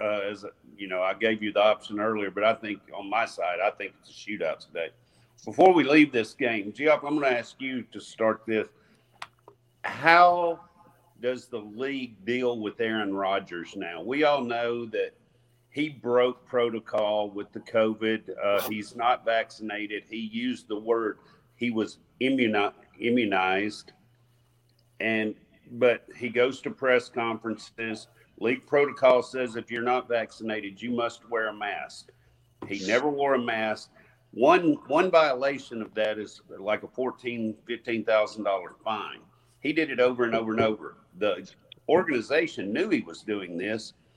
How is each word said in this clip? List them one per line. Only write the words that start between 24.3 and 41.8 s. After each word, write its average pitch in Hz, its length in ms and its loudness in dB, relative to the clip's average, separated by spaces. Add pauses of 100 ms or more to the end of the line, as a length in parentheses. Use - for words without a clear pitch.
And, 107 340 -2 (380)
but 120 340 2 (100)
he 123 140 -8
goes 123 320 0
to 139 80 -8
press 123 400 0
conferences. 113 1000 -6 (300)
League 123 280 0
protocol 135 560 4
says 123 320 -6
if 117 160 -10
you're 117 100 -4
not 123 260 0
vaccinated, 110 720 -4
you 117 120 -6
must 117 400 -4
wear 113 160 0
a 104 60 -4
mask. 101 580 -10 (560)
He 98 180 -6
never 123 240 2
wore 139 240 0
a 127 80 2
mask. 110 480 -4 (440)
One, 156 440 6 (100)
one 175 240 2
violation 139 720 2
of 101 140 -12
that 107 220 0
is 104 240 -12 (160)
like 104 260 -2
a 120 40 -10
fourteen, 120 680 -6 (140)
fifteen 117 380 -4
thousand 107 400 2
dollar 95 360 -2
fine. 95 380 -6 (400)
He 147 140 -2
did 156 160 0
it 123 100 -2
over 123 240 4
and 117 100 0
over 113 200 0
and 110 80 2
over. 107 360 -2 (200)
The 98 280 -2 (440)